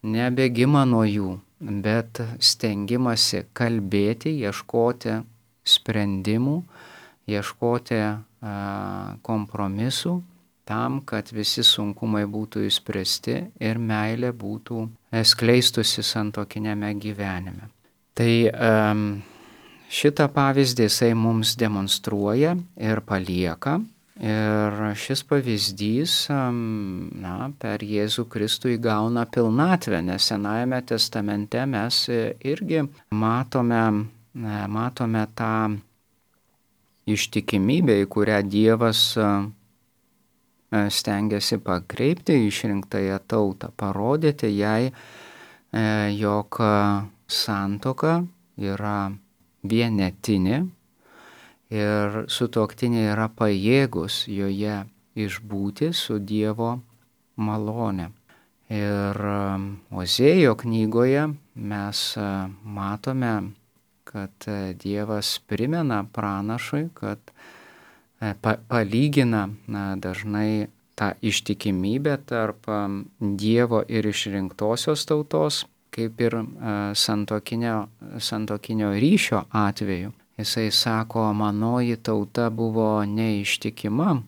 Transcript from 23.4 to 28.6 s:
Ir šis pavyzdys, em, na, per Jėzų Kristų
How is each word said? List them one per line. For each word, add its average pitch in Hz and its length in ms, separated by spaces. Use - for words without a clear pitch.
Ir 107 640
šis 131 320
pavyzdys, 110 1000
em, 110 800
na, 98 320
per 110 320
Jėzų 104 480
Kristų 113 460